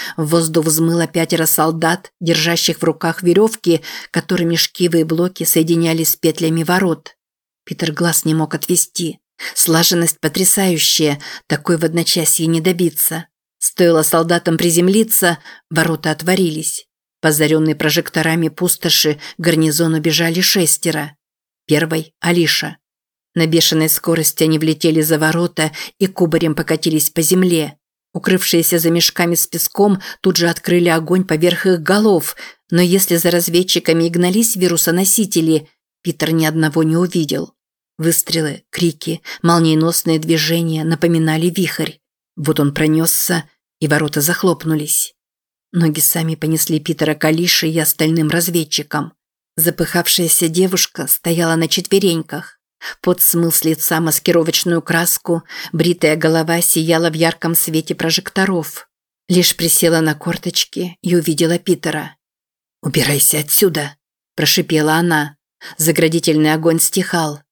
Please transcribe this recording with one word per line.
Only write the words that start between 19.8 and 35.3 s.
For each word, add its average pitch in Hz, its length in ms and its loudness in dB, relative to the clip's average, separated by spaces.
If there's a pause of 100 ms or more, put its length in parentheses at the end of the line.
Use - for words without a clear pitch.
бежали 165 400 0
шестеро. 160 760 0 (500)
Первой 156 540 -2
Алиша. 170 560 0 (580)
На 165 120 2
бешеной 160 420 2
скорости 165 560 0
они 160 140 2
влетели 160 420 0
за 156 180 0
ворота 156 540 -2 (260)
и 190 80 2
кубарем 165 480 0
покатились 156 560 -2
по 165 120 -2
земле. 170 560 0 (340)
Укрывшиеся 180 640 0
за 165 120 0
мешками 170 440 0
с - 120 -2
песком 196 540 0 (200)
тут 185 160 2
же 170 120 0
открыли 175 400 0
огонь 165 360 0
поверх 170 420 0
их 180 160 2
голов, 190 540 2 (340)
но 170 100 2
если 180 360 2
за 170 140 0
разведчиками 170 720 2
и 170 60 0
гнались 180 440 0
вирусоносители, 170 1120 0 (340)